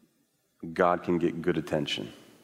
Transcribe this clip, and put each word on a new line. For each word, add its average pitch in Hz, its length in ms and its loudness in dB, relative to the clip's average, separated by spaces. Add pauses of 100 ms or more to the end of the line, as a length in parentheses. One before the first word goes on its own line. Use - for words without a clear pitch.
(760)
God 87 280 4
can 87 160 2
get 82 240 0
good 85 140 0
attention? 76 560 -2 (320)